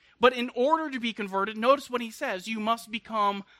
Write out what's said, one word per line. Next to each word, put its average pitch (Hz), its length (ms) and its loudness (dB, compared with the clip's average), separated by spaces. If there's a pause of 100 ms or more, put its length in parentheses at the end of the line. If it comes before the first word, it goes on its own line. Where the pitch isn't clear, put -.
(200)
But 247 120 6
in 247 180 -4
order 311 400 2
to 262 100 -6
be 233 120 -2
converted, 196 440 -2
notice 262 340 2
what 247 100 -2
he 226 120 -8
says, 202 340 -6
"You 220 140 -4
must 220 320 -2
become 208 520 -2 (160)